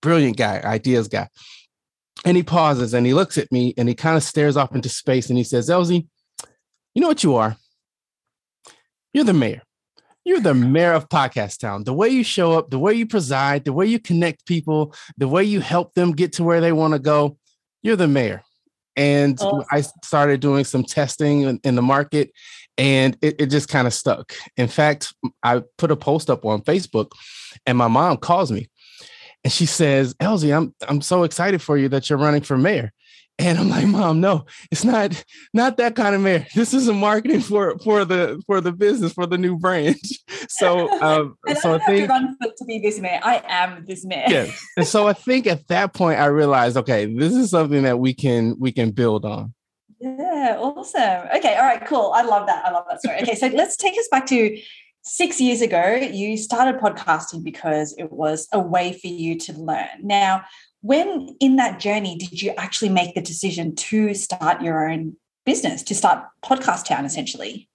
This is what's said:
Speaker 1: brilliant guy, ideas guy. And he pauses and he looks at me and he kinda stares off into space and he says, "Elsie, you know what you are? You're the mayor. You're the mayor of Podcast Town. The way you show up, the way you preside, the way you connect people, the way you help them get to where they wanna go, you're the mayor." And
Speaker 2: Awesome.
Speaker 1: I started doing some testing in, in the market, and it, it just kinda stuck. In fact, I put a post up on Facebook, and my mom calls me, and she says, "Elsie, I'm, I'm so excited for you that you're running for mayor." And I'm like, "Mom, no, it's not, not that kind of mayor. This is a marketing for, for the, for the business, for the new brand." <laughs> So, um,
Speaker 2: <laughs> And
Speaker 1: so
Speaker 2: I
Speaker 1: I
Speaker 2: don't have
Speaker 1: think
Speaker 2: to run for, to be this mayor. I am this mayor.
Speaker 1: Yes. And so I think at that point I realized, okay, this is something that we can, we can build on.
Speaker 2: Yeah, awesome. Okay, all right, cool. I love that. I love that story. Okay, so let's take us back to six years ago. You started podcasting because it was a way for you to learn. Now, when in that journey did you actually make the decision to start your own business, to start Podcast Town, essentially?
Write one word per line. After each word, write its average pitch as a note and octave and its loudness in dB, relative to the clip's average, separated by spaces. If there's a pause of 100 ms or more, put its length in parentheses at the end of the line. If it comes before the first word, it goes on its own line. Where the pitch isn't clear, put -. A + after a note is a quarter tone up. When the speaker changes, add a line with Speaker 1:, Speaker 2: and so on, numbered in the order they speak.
Speaker 1:
brilliant D3 2
guy, G#2+ 0
ideas A2+ 0
guy. G2+ -4 (960)
And F3+ 4
he F3+ 4
pauses D3 2
and A#2+ 4
he B2+ 2
looks F3 0
at - -2
me B2 0
and A#2+ 0
he A#2+ 0
kinda D#3+ 2
stares D3 0
off C#3 -2
into B2 -4
space B2+ -2
and B2 0
he B2 2
says, A#2+ -2
"Elsie, F3 2 (880)
you B3+ 2
know F4 4
what - 0
you C#3+ 4
are? A2 0 (1600)
You're C#4+ 2
the G#3 4
mayor. B2 0 (600)
You're F4+ 2
the E3+ 2
mayor C#3 4
of D3+ 0
Podcast C3 -2
Town. G#2 -8
The B2+ -4
way G3+ 2
you B3+ 2
show E3+ 2
up, D#3+ 0
the C3 -2
way G3+ 2
you A#3 -2
preside, C#3+ 0
the C#3+ -2
way F3 0
you A3+ 0
connect E3+ 0
people, D3+ -2 (240)
the C#3 0
way E3+ 2
you G#3 0
help E3+ -2
them F3 2
get E3+ 0
to F3 -4
where E3+ 2
they E3 2
wanna D#3 2
go, D3 2 (440)
you're A3 2
the F3+ 4
mayor." A#2 0 (540)
And C#3+ 2
Speaker 2:
Awesome. D3 -2
Speaker 1:
I D3 0
started C#3+ 0
doing C#3 2
some B2+ -2
testing D3 0
in, C3 -2
in C3 0
the B2 2
market, C#3 0 (440)
and C3 2
it, D3+ 0
it D3+ 2
just C#3+ 0
kinda B2 2
stuck. - -4 (220)
In B2 0
fact, D3+ 0 (280)
I A#2+ 2 (140)
put D#3+ 0
a C#3+ 0
post D3+ -2
up B2 0
on G#2+ -2
Facebook, D3 -2 (540)
and B2 2
my A#2+ 4
mom C#3 2
calls F3 0
me, A2 -4 (760)
and C3+ 0
she - 0
says, C#3 2
"Elsie, E3 0
I'm, D#3 0 (140)
I'm C#3+ 0
so F3+ 2
excited F3 -2
for D3 0
you C3+ 2
that C3+ -2
you're D3 0
running D3 2
for C#3 -2
mayor." C3+ 0 (460)
And E3+ 2
I'm - 2
like, - 2
"Mom, F#3 2
no, F#3+ 0 (240)
it's - -4
not, G#3 0 (300)
not B3 2
that A#3+ 0
kind G#3 0
of G3 0
mayor. F#3 0
This A3+ 0
is C4 2
a A3 2
marketing G#3+ 2
for, G3 0
for G#3 2
the, E3+ -2
for F#3+ 0
the F3 -2
business, G3+ 0
for F3+ -4
the F3+ -2
new F3+ 0
brand." F3 0
<laughs> - -14 (420)
So, F4 2 (140)
um, D#3 2
Speaker 2:
<laughs> - -8
And C#4+ -2
Speaker 1:
so E3 0
Speaker 2:
I - 4
Speaker 1:
I E3 0
Speaker 2:
don't - -2
have - 0
Speaker 1:
think G3+ 2
Speaker 2:
to A3+ 2
run C4 0
for, A#3+ -4
to B3+ -14
be A3+ -8
this G#3 -2
mayor. F3+ -4
I A3+ 0
am F3+ -4
this F#3 -14
mayor. E3+ -6
Speaker 1:
Yes. C#3+ -2 (120)
And E3+ 0
so G#3 2
I G#3 4
think B3 0
at E3+ -2
that F#3 -2
point E3 0
I D3 4
realized, C#3 4
okay, A#2 0
this B2+ 0
is B3 2
something D3 2
that B2+ 2
we B2+ 0
can, A#2+ 0
we C3 -2
can A#2 0
build G#2+ 0
on. G#2+ -8 (480)
Speaker 2:
Yeah, C4 -4
awesome. B3 -4
Okay, G#3+ 2
all B3 4
right, A#3 2
cool. A#3 0
I A#3 4
love G#3 2
that. F#3+ -2
I F#3 0
love F3 -2
that - -8
story. D#3 -4
Okay, A#3 -2
so B3+ 0
let's C#4 0
take G4 -2
us A#4 -4
back C4 2
to G#3+ 2 (440)
six - -4
years B3 2
ago. G#3+ 2
You G#3+ -4
started B3+ 0
podcasting E3+ -2
because D3+ -4
it D#3+ -12
was D#3 -4
a G3+ 0
way F3+ -2
for F3+ -14
you E3 -6
to - -14
learn. D3+ -8 (140)
Now, G3 0 (360)
when D#4 -2
in C4 6
that A3+ 0
journey G3+ -4
did E3+ -12
you G3 -4
actually G3 -4
make F3+ 0
the F3+ -4
decision E3+ -6
to G#3+ -2
start F3 -2
your D#3+ -2
own D#3+ -6 (280)
business, - -2
to - -6
start F#3 2 (200)
Podcast C4 -2
Town, C#3 -4
essentially? B2 -10